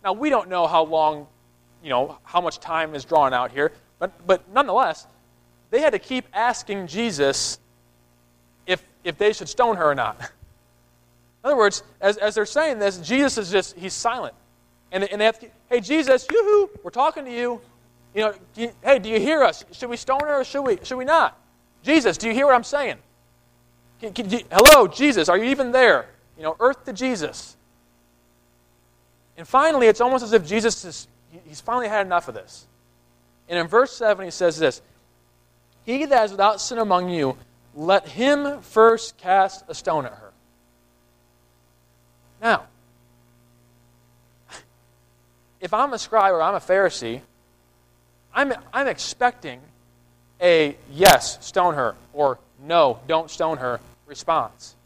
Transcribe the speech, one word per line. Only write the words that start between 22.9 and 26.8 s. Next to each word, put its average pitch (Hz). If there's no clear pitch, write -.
Can, 214
can, 208
do, 226
hello, 247
Jesus, 208
are 180
you 226
even 269
there?" 226
You 160
know, 156
earth 254